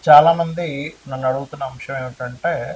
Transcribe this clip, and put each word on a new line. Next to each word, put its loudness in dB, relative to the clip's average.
చాలామంది 6
నన్ను -6
అడుగుతున్న -6
అంశం -12
ఏమిటంటే -8